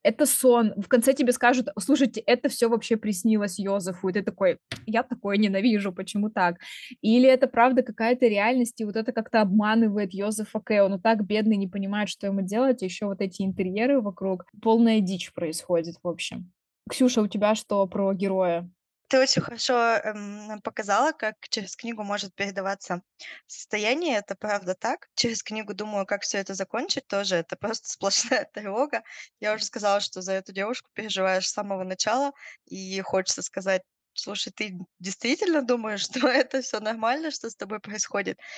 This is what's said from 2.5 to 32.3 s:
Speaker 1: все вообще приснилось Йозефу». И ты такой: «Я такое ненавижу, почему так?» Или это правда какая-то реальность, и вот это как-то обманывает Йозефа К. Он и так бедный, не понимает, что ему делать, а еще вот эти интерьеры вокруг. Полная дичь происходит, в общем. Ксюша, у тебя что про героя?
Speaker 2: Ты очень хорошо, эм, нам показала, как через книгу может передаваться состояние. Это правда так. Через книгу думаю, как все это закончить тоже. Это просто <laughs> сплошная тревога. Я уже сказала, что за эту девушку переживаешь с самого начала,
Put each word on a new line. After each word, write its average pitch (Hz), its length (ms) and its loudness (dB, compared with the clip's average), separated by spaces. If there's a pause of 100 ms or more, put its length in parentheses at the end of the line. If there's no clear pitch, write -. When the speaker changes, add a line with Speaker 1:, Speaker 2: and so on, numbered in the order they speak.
Speaker 1:
все 233 200 0
вообще 226 280 2
приснилось 208 640 0
Йозефу». 190 500 -2
И 180 40 -2
ты 202 100 0
такой: 185 340 0 (280)
«Я 226 180 0
такое 202 340 -2
ненавижу, 202 560 2
почему 202 360 -4
так?» 175 280 0 (440)
Или 240 280 6
это 254 180 6
правда 247 360 4
какая-то 233 440 2
реальность, 226 540 2
и 220 40 -2
вот 208 120 -6
это 226 160 -2
как-то 226 280 2
обманывает 208 720 4
Йозефа 208 480 -4
К. 208 240 4
Он 196 100 0
и 185 40 -6
так 214 260 2
бедный, 214 320 2
не 196 100 0
понимает, 202 420 -2
что - 180 -8
ему 196 140 0
делать, 247 420 0
а - 20 -2
еще 185 220 -6
вот 196 140 -4
эти 190 220 -4
интерьеры 202 580 0
вокруг. 190 440 -4 (160)
Полная 226 400 6
дичь 185 320 -4
происходит, 165 720 -2
в 175 40 -4
общем. 175 440 -8 (380)
Ксюша, 247 320 2
у 208 60 2
тебя 208 280 2
что 202 320 0
про 196 260 0
героя? 180 560 0 (420)
Speaker 2:
Ты 262 80 6
очень - 220 4
хорошо, 233 320 -4 (300)
эм, 208 440 -10
нам 214 140 -12
показала, 220 520 0
как 214 220 -6 (140)
через 196 260 -6
книгу 226 280 -10
может 202 320 -6
передаваться 196 640 -6 (460)
состояние. 240 720 -2
Это 202 160 -8
правда 196 400 -4
так. 254 400 -6
Через 226 260 -2
книгу 208 320 -10
думаю, 202 320 -6
как 202 160 -4
все - 160 -6
это 196 160 -6
закончить 226 540 -6
тоже. 196 300 -2
Это 165 180 -6
просто - 340 -8 (200)
<laughs> - 280 0
сплошная - 160 -4
тревога. 214 480 -4 (380)
Я 214 160 -2
уже 214 100 -6
сказала, 202 340 0
что - 220 -6
за 185 120 -4
эту 190 200 -6
девушку 202 400 -6
переживаешь 190 540 -2
с - 60 -6
самого 202 300 -4
начала, 220 500 -2 (340)